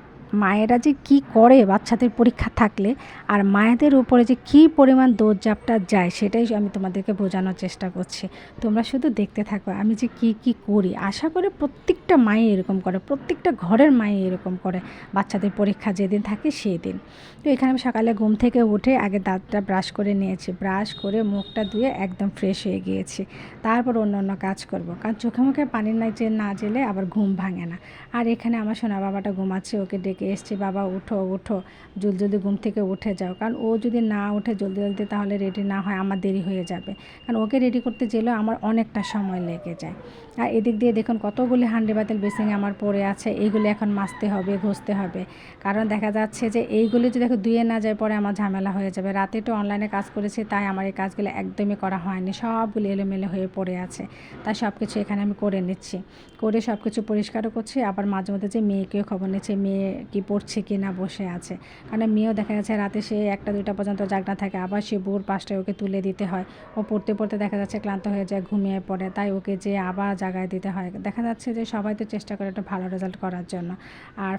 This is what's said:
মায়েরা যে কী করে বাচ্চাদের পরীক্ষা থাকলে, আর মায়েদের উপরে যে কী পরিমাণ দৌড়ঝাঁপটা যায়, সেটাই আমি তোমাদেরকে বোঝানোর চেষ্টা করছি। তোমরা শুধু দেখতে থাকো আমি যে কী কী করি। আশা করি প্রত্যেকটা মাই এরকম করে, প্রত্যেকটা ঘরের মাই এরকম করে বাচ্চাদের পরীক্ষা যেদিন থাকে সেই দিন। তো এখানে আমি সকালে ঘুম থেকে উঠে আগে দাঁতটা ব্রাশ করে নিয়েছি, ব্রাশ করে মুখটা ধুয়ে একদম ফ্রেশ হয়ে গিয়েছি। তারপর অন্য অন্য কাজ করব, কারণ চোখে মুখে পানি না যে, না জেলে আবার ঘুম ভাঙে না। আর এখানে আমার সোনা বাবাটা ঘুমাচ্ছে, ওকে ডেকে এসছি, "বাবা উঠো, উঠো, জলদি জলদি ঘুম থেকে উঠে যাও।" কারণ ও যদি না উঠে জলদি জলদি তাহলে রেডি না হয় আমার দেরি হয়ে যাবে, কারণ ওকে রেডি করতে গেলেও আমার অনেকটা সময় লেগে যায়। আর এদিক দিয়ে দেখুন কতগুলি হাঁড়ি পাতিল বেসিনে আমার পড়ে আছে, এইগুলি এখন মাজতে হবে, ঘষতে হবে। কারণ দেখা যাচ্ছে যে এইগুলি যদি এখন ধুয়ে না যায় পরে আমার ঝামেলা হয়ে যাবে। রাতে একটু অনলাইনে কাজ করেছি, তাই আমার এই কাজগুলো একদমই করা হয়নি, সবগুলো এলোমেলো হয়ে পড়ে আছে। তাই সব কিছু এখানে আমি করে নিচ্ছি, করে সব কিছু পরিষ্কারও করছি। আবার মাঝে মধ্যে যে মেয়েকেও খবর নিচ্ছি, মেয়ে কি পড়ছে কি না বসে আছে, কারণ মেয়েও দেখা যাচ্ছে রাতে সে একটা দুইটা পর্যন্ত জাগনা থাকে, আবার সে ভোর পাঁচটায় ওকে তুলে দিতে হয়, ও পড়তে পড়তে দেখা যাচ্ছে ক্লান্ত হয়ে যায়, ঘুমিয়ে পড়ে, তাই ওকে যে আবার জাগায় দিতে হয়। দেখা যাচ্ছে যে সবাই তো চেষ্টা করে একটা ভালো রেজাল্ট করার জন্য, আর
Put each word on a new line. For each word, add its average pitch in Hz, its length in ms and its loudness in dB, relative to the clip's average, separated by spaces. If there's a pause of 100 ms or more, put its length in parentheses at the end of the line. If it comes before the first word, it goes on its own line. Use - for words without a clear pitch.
(340)
মায়েরা 208 440 4
যে 285 160 4 (100)
কী 277 180 6 (120)
করে 233 320 12
বাচ্চাদের 214 440 2
পরীক্ষা 233 460 4
থাকলে, 208 380 2 (340)
আর 202 160 4
মায়েদের 233 500 6
উপরে 247 300 8
যে 247 120 4 (100)
কী 311 220 10
পরিমাণ 262 440 8
দৌড়ঝাঁপটা 214 680 4 (100)
যায়, 180 220 4
সেটাই 214 440 2
আমি 208 180 0
তোমাদেরকে 190 400 -2
বোঝানোর 190 420 0
চেষ্টা 180 360 -6
করছি। - 380 -8 (320)
তোমরা 226 220 2
শুধু 262 260 0
দেখতে 208 360 -2
থাকো 202 260 -4
আমি 202 240 2
যে 233 140 -2 (120)
কী 226 220 4
কী 247 100 2 (140)
করি। 202 300 2
আশা 202 320 -2
করি 359 200 0 (100)
প্রত্যেকটা - 580 0
মাই 220 320 6
এরকম 190 320 2
করে, 185 180 -2
প্রত্যেকটা 277 540 -2
ঘরের 226 400 6
মাই 220 200 4 (100)
এরকম 185 400 -2
করে 180 180 -2 (340)
বাচ্চাদের 196 420 0
পরীক্ষা 202 360 0
যেদিন 196 300 0
থাকে 208 280 -2
সেই 190 320 -2
দিন। 185 160 -6 (440)
তো 294 80 2
এখানে 262 200 4
আমি 262 80 2
সকালে 226 360 2
ঘুম 214 200 2
থেকে 240 280 4
উঠে 220 340 4
আগে 202 220 0
দাঁতটা 190 420 -2
ব্রাশ 190 320 -2
করে 202 220 0
নিয়েছি, 190 380 -2
ব্রাশ 190 420 -4
করে 214 280 -2
মুখটা 202 420 -2
ধুয়ে 214 240 0
একদম 196 480 -2
ফ্রেশ 196 300 -2
হয়ে 190 140 -2
গিয়েছি। 190 440 -4 (380)
তারপর 233 360 2
অন্য 208 180 0
অন্য 196 240 -2
কাজ 190 240 -4
করব, 175 380 -8
কারণ 214 120 -2
চোখে 233 280 -2
মুখে 269 220 2
পানি 220 280 -2
না 226 180 0
যে, 220 200 -2
না 214 240 0
জেলে 214 300 -2
আবার 196 220 -2
ঘুম 196 280 2
ভাঙে 180 320 -4
না। 170 100 -8 (360)
আর 233 140 0
এখানে 233 300 0
আমার 220 180 -2
সোনা 208 260 -2
বাবাটা 196 320 -2
ঘুমাচ্ছে, 190 480 -2
ওকে 196 180 -4
ডেকে 185 220 -4
এসছি, 196 360 -4
"বাবা 196 280 -2
উঠো, 196 380 -4
উঠো, 190 400 -4 (360)
জলদি 190 200 0
জলদি 202 200 0
ঘুম 202 180 -2
থেকে 208 240 -2
উঠে 196 340 -2
যাও।" 180 200 -6
কারণ 226 240 -4
ও 226 200 0
যদি 233 220 0
না 208 320 0
উঠে 208 220 -2
জলদি 196 260 -4
জলদি 202 240 -2
তাহলে 202 340 -2
রেডি 196 240 -2
না 196 180 -2
হয় 196 140 -2
আমার 196 260 -2
দেরি 190 200 0
হয়ে 185 240 -2
যাবে, 180 280 -8 (340)
কারণ 226 160 0
ওকে 214 160 0
রেডি 247 220 2
করতে 240 260 -4
গেলেও 226 280 0
আমার 220 280 0
অনেকটা 220 400 0
সময় 196 380 -4
লেগে 175 420 -6
যায়। 160 120 -10 (440)
আর 240 120 0
এদিক 220 280 2
দিয়ে 240 140 4
দেখুন 220 300 0
কতগুলি 247 440 2
হাঁড়ি 220 280 0
পাতিল 214 240 -2
বেসিনে 208 340 0
আমার 202 280 0
পড়ে 202 240 0
আছে, 196 260 -2
এইগুলি 214 380 2
এখন 208 200 0
মাজতে 202 400 -2
হবে, 196 340 0
ঘষতে 202 320 -2
হবে। 196 300 -4 (380)
কারণ 208 260 0
দেখা 214 240 0
যাচ্ছে 214 380 -2
যে 226 100 0
এইগুলি 233 500 2
যদি 240 140 0
এখন 240 120 2
ধুয়ে 226 280 2
না 226 160 0
যায় 214 140 0
পরে 214 200 0
আমার 208 200 0
ঝামেলা 196 360 -2
হয়ে 196 200 -2
যাবে। 190 220 -4
রাতে 196 260 -2
একটু 220 140 -4
অনলাইনে 208 360 -2
কাজ 202 160 -2 (100)
করেছি, 208 300 -4
তাই 202 220 -2
আমার 190 200 -2
এই 190 60 -4
কাজগুলো 190 380 -4
একদমই 196 500 -4
করা 190 180 -2
হয়নি, 185 340 -4
সবগুলো 226 560 -2
এলোমেলো 196 400 -2
হয়ে 190 260 -4
পড়ে 185 220 -4
আছে। - 300 -8 (380)
তাই 214 100 -2
সব 208 240 -2
কিছু 214 220 -4
এখানে 202 220 -2
আমি 202 180 0
করে 196 200 0
নিচ্ছি, 185 360 -6 (440)
করে 220 200 0
সব 214 240 -2
কিছু 220 180 -2
পরিষ্কারও 214 480 -2
করছি। 226 320 -8
আবার 196 240 -2
মাঝে 190 260 -2
মধ্যে 196 160 -4
যে 226 120 -2
মেয়েকেও 202 440 0
খবর 190 240 -4
নিচ্ছি, 190 260 -4
মেয়ে 196 580 -2
কি 202 160 -2
পড়ছে 202 340 -2
কি 208 160 -4
না 196 140 -2
বসে 185 360 -6
আছে, 175 260 -8 (360)
কারণ 220 160 -2
মেয়েও 220 260 2
দেখা 208 220 -2
যাচ্ছে 208 220 -2
রাতে 202 260 -4
সে 214 140 -4 (100)
একটা 196 260 -4
দুইটা 202 200 -4
পর্যন্ত 196 300 -4
জাগনা 196 320 -2
থাকে, 190 240 -6
আবার 185 220 -4
সে 208 180 -4
ভোর 196 280 -2
পাঁচটায় 196 340 -4
ওকে 190 120 -6
তুলে 196 300 -4
দিতে 190 240 -4
হয়, 185 180 -4 (320)
ও 220 120 -4
পড়তে 214 260 -2
পড়তে 208 240 -4
দেখা 202 180 -2
যাচ্ছে 202 220 -4
ক্লান্ত 202 300 -6
হয়ে 202 160 -2
যায়, 196 260 -4
ঘুমিয়ে 196 360 0
পড়ে, 185 280 -4
তাই 202 160 -2
ওকে 196 260 -4
যে 202 220 -2
আবার 190 380 -2
জাগায় 185 320 -4
দিতে 185 220 -6
হয়। 180 200 -6
দেখা 202 320 -6
যাচ্ছে 233 320 -4
যে 226 100 -4
সবাই 214 300 -4
তো 214 100 -6
চেষ্টা 208 320 -8
করে 196 120 -6
একটা 190 180 -8
ভালো 185 220 -6
রেজাল্ট 185 280 -6
করার 180 320 -6
জন্য, 175 220 -8 (460)
আর 190 220 -4